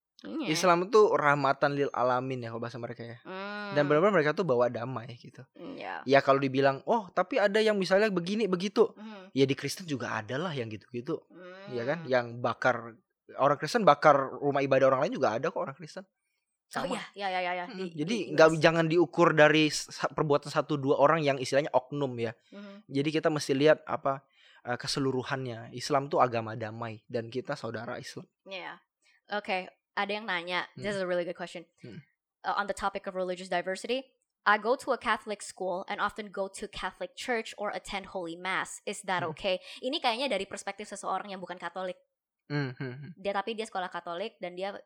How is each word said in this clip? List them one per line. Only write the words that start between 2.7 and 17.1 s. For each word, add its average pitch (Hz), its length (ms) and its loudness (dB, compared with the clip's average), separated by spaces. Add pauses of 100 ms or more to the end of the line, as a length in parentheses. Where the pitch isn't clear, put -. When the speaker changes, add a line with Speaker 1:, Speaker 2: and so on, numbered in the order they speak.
Speaker 2:
mereka 117 240 -10
ya. 117 240 -14
Speaker 1:
Hmm. 196 480 -10
Speaker 2:
Dan 147 160 2
benar-benar 170 320 4
mereka 151 160 2
tuh 202 80 0
bawa 120 240 4
damai 120 480 -8
gitu. - 240 -20 (160)
Speaker 1:
Iya. - 480 -12
Speaker 2:
Ya 135 160 6
kalau 139 160 4
dibilang, 135 480 0
"Oh, 208 240 0
tapi 190 320 -2
ada 202 160 2
yang 214 180 4
misalnya 196 380 2
begini, 190 320 -2
begitu." 202 480 2
Speaker 1:
Hmm. 214 400 -18
Speaker 2:
Ya 135 160 4
di 139 80 0
Kristen 147 320 -8
juga 113 320 -4
ada 110 160 -6
lah 170 160 -4
yang 120 160 -6
gitu-gitu. 120 560 -8
Speaker 1:
Hmm. - 480 -18
Speaker 2:
Iya 120 160 -4
kan? 156 160 -2
Yang 120 320 0
bakar, 117 640 -2 (320)
orang 131 240 4
Kristen 160 240 -2
bakar 151 320 8 (240)
rumah 143 240 0
ibadah 135 320 6
orang 135 160 2
lain 254 80 -6
juga 123 160 2
ada 135 160 -2
kok - 100 -6
orang 180 140 -4
Kristen. 185 320 -16
Speaker 1:
Oh, - 800 -12
Speaker 2:
Sama. 254 160 -4 (100)